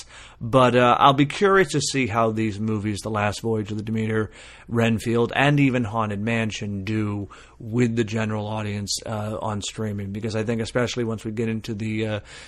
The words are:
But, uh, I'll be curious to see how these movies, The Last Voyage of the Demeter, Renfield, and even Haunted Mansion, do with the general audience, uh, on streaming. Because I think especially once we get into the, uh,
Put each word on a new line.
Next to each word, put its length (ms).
But, 340
uh, 220
I'll 160
be 140
curious 460
to 80
see 260
how 240
these 280
movies, 420
The 80
Last 320
Voyage 280
of 80
the 60
Demeter, 480
Renfield, 680
and 240
even 240
Haunted 360
Mansion, 640
do 460
with 360
the 80
general 440
audience, 580
uh, 340
on 220
streaming. 500
Because 240
I 80
think 180
especially 420
once 200
we 80
get 160
into 260
the, 340
uh, 120